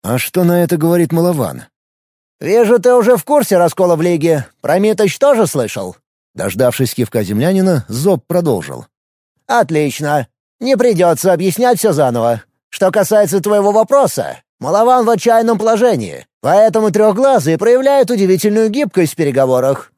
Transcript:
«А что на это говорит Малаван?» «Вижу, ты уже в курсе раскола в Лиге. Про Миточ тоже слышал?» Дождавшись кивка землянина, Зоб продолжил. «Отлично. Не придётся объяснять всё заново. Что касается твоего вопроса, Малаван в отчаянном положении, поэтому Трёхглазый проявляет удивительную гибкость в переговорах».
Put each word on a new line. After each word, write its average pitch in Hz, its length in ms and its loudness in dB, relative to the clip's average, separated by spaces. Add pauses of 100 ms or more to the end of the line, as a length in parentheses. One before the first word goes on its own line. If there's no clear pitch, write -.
«А 117 140 -4
что - 260 -2
на 175 200 2
это 175 120 -2
говорит 165 380 0
Малаван?» 151 500 -2 (800)
«Вижу, 220 380 2
ты 247 140 2
уже 240 220 4
в 180 80 -6
курсе 262 340 0
раскола 175 380 2
в 156 60 -4
Лиге. 165 460 0 (120)
Про 170 200 -2
Миточ 208 380 0
тоже 247 300 2
слышал?» 104 480 -6 (400)
Дождавшись 117 580 -2
кивка 113 300 -4
землянина, 160 640 0
Зоб 147 400 -2
продолжил. 92 580 -4 (640)
«Отлично. 151 800 -2 (320)
Не 254 160 0
придётся 185 560 2
объяснять 202 480 0
всё 208 140 0
заново. 117 500 0 (260)
Что 185 220 -2
касается 202 480 0
твоего 208 320 0
вопроса, 202 680 0 (200)
Малаван 226 460 0
в 226 40 0
отчаянном 226 480 0
положении, 202 720 -2 (140)
поэтому 214 500 2
Трёхглазый 208 680 2
проявляет 254 540 2
удивительную 208 580 0
гибкость 202 440 -2
в - 20 -14
переговорах». 135 840 -2